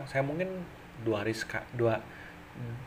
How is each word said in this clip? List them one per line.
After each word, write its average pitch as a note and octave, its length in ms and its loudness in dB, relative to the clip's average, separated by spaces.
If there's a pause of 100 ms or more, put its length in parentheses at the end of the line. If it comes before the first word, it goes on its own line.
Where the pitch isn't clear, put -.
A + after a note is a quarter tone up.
saya C3+ 160 2
mungkin F3 460 0 (400)
dua G#2 180 4
hari A2 80 4
seka-, - 400 -2
dua, A#2 300 6 (840)